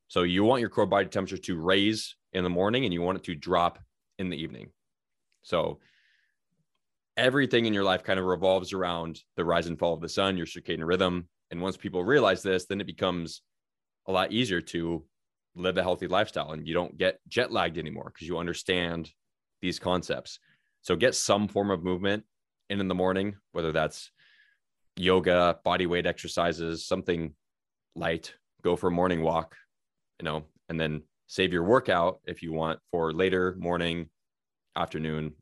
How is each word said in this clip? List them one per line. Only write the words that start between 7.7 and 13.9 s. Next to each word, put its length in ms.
your 100
life 200
kind 160
of 60
revolves 460
around 480
the 80
rise 240
and 100
fall 160
of 80
the 80
sun, 280
your 80
circadian 420
rhythm. 400
And 100
once 140
people 280
realize 380
this, 240
then 140
it 80
becomes 540